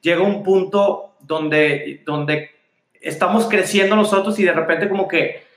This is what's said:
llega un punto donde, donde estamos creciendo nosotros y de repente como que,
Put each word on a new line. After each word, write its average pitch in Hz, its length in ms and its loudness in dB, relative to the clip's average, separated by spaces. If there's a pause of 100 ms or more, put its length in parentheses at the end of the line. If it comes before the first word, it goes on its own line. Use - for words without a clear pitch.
llega 170 180 0
un 196 220 0
punto 190 800 0
donde, 151 840 -2
donde 147 460 -4 (500)
estamos 202 460 0
creciendo 196 500 2
nosotros 202 420 2
y 202 40 0
de 175 100 4
repente 180 360 -2
como 190 200 -2
que, - 480 -4